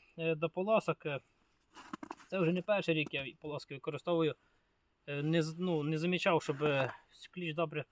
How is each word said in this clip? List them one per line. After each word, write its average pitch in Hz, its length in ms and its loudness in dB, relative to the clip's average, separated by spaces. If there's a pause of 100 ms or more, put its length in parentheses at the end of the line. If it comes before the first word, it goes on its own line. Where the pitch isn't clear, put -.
(180)
е, 165 160 0
до 160 160 -2
полосок, 190 560 0
е, 143 140 -4 (1080)
це 185 100 -4
вже 170 140 4
не 180 100 0
перший 190 320 2
рік 151 200 0
я 135 120 -4 (140)
полоски 147 340 -8
використовую. 156 600 0 (720)
Е, 143 160 -4
не 160 200 4
з-, 160 160 -6
ну, 175 240 0
не 156 160 0
замічав, 170 440 2
щоб, 143 200 -2
е, 139 300 2 (380)
кліщ 170 240 -6
добре 156 380 -2